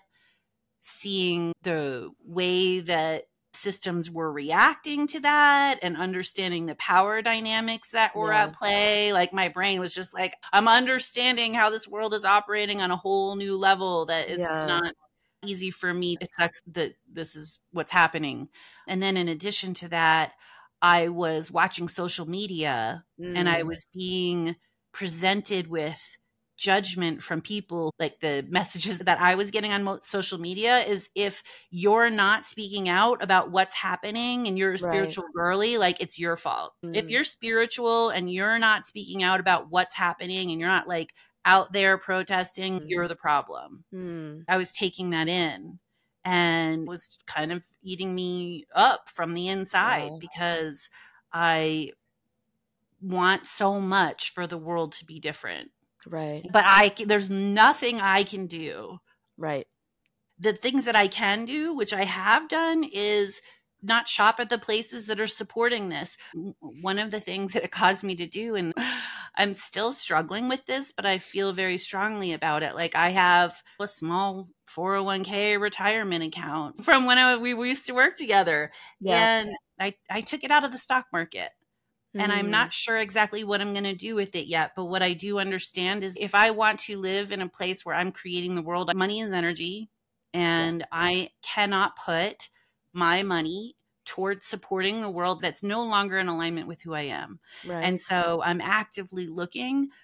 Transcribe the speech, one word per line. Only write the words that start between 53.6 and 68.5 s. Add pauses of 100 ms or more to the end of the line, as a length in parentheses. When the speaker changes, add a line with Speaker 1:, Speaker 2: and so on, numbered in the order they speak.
Speaker 1:
much
for
the
world
to
be
different. (360)
Speaker 2:
Right.
Speaker 1:
But
I
c-,
there's
nothing
I
can
do. (360)
Speaker 2:
Right. (720)
Speaker 1:
The
things
that
I
can
do,
which
I
have
done,
is (420)
not
shop
at
the
places
that
are
supporting
this. (180)
W-,
one
of
the
things
that
it
caused
me
to
do,